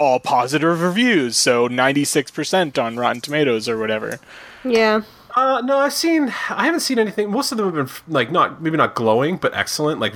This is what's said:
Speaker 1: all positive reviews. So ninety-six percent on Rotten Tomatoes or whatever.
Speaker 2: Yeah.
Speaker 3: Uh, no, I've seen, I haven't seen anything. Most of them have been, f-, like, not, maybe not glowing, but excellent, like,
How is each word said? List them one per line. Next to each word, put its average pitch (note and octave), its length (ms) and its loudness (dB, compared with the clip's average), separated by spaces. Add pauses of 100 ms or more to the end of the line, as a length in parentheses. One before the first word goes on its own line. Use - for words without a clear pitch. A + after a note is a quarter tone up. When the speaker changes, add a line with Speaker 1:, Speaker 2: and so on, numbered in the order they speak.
Speaker 1:
all C3 180 2
positive D3 600 0
reviews. F3+ 560 2
So A#2+ 300 4
ninety-six C#3 640 0
percent D#3 480 -2
on A#2 180 -2
Rotten A#2+ 240 0
Tomatoes C3 480 0
or A2+ 80 -2
whatever. A2 420 -4 (440)
Speaker 2:
Yeah. A3 380 2 (340)
Speaker 3:
Uh, C4 280 2
no, C#4 140 2
I've C#4 160 2
seen, D#4+ 360 0 (200)
I G#3+ 160 -2
haven't E4 140 0
seen B3+ 180 -2
anything. G#3 320 0
Most F#3+ 220 -2
of A#3 80 -6
them G3+ 80 0
have E3+ 80 -4
been, C#3 100 -2
f-, - 220 -14
like, C#3 240 0
not, D#3+ 320 0
maybe D#3+ 140 -2
not B2 180 2
glowing, A#2+ 420 2
but - 160 -2
excellent, D3+ 460 -2
like, G#2 160 -2